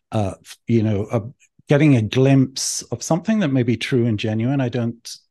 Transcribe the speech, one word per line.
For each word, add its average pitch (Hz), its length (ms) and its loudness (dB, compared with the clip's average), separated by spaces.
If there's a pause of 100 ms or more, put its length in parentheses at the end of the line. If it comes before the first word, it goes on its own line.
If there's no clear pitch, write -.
(100)
Uh, 104 300 -2
f-, - 160 -20 (100)
you 113 160 4
know, 107 280 0
uh, 117 100 -2 (480)
getting 147 280 4
a 113 60 2
glimpse 131 800 2 (100)
of 120 100 -8
something 214 380 -2
that 170 80 0
may 131 160 0
be 113 120 0
true 120 300 0
and 110 140 -2
genuine. 117 400 -2
I 127 80 -2
don't 120 480 -6 (140)